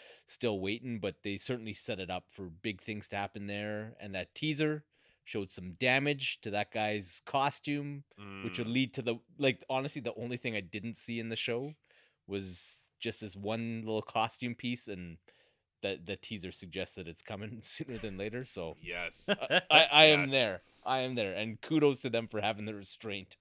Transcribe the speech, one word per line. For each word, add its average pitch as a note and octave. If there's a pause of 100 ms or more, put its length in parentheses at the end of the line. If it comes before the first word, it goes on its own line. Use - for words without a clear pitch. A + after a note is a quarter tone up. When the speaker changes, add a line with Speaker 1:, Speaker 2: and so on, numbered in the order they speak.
(260)
Speaker 1:
still G#2
waiting, A#2
but F#2+
they G2+
certainly A2
set G2+
it F2+
up F2+
for F#2+
big F#2
things G#2+
to G2+
happen G2+
there. G#2
And G2
that F2+
teaser D3+ (400)
showed G2+
some F2+
damage C3+
to A2+
that G#2
guy's G#2+
costume, C#3+ (360)
which -
would A#2
Speaker 2:
Mm. A#2
Speaker 1:
lead B2+
to C#3
the, A#2 (200)
like, C3+
honestly, C3+
the A2+
only A#2+
thing A#2
I G2+
didn't G#2
see A#2
in A2+
the A2+
show B2+ (500)
was G2 (220)
just -
this G2+
one A2+
little A2
costume A#2
piece, A#2+
and F2+ (640)
the, G2
the F#2
teaser F#2
suggests F#2
that F2
it's E2
coming G#2+
<laughs> -
sooner C3+
than G2
later, A2
so E2
Speaker 2:
Yes. F2
Speaker 1:
I, -
I, D#3
I D3+
am D3+
Speaker 2:
Yes. C3+
Speaker 1:
there. A#2 (240)
I C3
am B2+
there, G2+
and A2
kudos D3
to B2+
them A2+
for A2
having G#2
the G#2+
restraint. G2